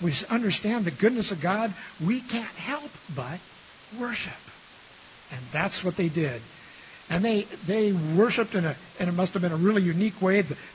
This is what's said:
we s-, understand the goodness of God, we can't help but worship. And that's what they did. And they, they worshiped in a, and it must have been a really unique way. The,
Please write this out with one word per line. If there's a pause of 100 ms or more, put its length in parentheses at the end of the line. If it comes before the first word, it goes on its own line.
we
s-,
understand
the
goodness
of
God, (320)
we
can't
help (260)
but (580)
worship. (1000)
And (120)
that's
what
they
did. (640)
And
they, (240)
they
worshiped
in
a, (240)
and
it
must
have
been
a
really
unique
way.
The, (180)